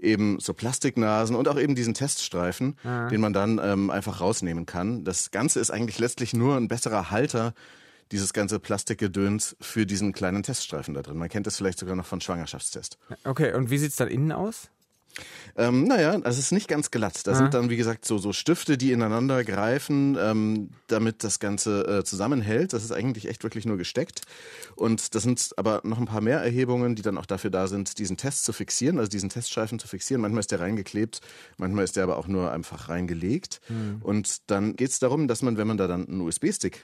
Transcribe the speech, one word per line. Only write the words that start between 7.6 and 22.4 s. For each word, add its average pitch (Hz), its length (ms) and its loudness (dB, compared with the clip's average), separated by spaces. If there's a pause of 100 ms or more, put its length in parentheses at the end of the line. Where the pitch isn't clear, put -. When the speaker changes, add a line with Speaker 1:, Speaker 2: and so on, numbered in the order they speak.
Speaker 1:
dieses 98 220 0
ganze 101 260 0
Plastikgedöns 101 1000 0
für - 280 0
diesen 98 260 0
kleinen 98 300 0
Teststreifen 78 500 -6
da 71 80 -6
drin. 73 160 -8
Man 85 120 -4
kennt 101 180 -4
das 101 100 -4
vielleicht 95 220 0
sogar 92 160 -4
noch 92 100 -4
von 90 160 -6
Schwangerschaftstest. - 760 -8 (240)
Speaker 2:
Okay, 135 320 0
und 123 160 0
wie 139 80 2
sieht's 147 160 -2
dann 123 140 0
innen 151 220 2
aus? - 380 -4 (840)
Speaker 1:
Ähm, 123 280 6
naja, 202 400 6
es 123 160 2
ist 135 120 0
nicht 196 160 2
ganz 147 220 0
glatt. 107 380 -2
Da 123 60 4
Speaker 2:
Ah. - 20 6
Speaker 1:
sind 135 180 6
dann, 120 160 4
wie 117 80 0
gesagt, 113 260 2
so, 110 140 2
so 98 160 0
Stifte, 151 460 2
die 127 120 4
ineinander 120 520 2
greifen, 135 760 2
ähm, 107 500 2 (180)
damit 110 360 2
das 107 160 0
Ganze, 101 600 0
äh, 95 40 0
zusammenhält. 113 680 0